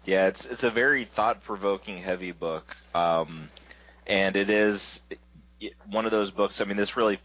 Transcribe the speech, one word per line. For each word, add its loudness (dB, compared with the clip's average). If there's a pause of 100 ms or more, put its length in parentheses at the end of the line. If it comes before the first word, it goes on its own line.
Yeah, 4
it's, -2
it's -6
a 4
very 2
thought-provoking, -2
heavy -6
book. -8 (180)
Um, 0 (580)
and 2
it 2
is 0 (880)
one 0
of -2
those 2
books, 0
I 0
mean, -4
this 0
really 2